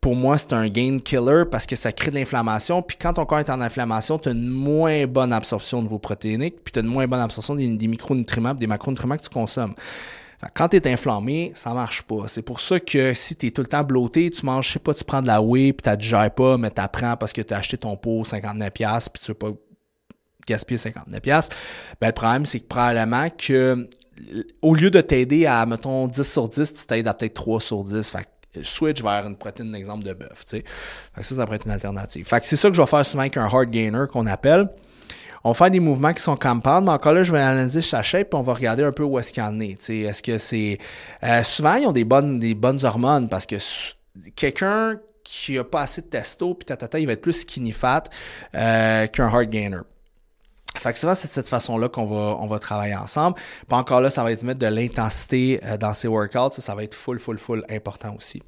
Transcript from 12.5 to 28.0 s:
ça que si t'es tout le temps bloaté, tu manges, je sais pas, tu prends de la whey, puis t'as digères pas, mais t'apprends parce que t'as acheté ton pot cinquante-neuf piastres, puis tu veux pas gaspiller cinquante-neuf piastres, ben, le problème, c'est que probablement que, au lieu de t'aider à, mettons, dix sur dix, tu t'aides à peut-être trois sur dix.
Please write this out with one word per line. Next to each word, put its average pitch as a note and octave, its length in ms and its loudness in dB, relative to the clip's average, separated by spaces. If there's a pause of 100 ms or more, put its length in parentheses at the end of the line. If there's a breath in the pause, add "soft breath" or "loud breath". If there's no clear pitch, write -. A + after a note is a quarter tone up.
ça F3+ 200 2
que C3+ 320 2
si - 240 -2
t'es A#2+ 140 -2
tout - 100 -6
le B2+ 60 -2
temps D3 180 0
bloaté, C3+ 460 2
tu E3 160 -6
manges, C3 220 0
je - 40 -4
sais D3+ 60 -4
pas, D3+ 160 -2
tu - 100 -6
prends C3+ 160 -2
de C3 60 0
la A2 160 6
whey, C3+ 320 4
puis - 80 -14
t'as G#2 140 2
digères G#2+ 340 2
pas, C3 260 4
mais A2+ 140 -2
t'apprends A#2 480 -4
parce - 160 -4
que A#2 80 -6
t'as G#2 160 -4
acheté A2+ 180 -6
ton G#2 200 -6
pot A2+ 280 -2
cinquante-neuf G#2 460 -4
piastres, A2+ 420 -2
puis - 100 -12
tu - 100 -6
veux - 40 -8
pas G#2+ 140 -6 (1000)
gaspiller A2+ 300 -2
cinquante-neuf G#2 420 -8
piastres, D3+ 340 2 (460 loud breath)
ben, A2+ 60 2
le A2 80 2
problème, B2 320 0
c'est B2 140 -2
que - 60 -20
probablement A#2+ 640 0
que, C3 580 2 (760)
au D#3+ 120 8
lieu E3 160 6
de F3+ 120 10
t'aider C3+ 420 4
à, A#2 220 4
mettons, C3 420 -2
dix B2+ 160 -2
sur A#2+ 240 0
dix, D3 240 -2
tu - 140 -6
t'aides A2+ 200 -2
à A2 60 0
peut-être A2 220 -4
trois A2 260 -2
sur G#2 240 -4
dix. G#2 260 -2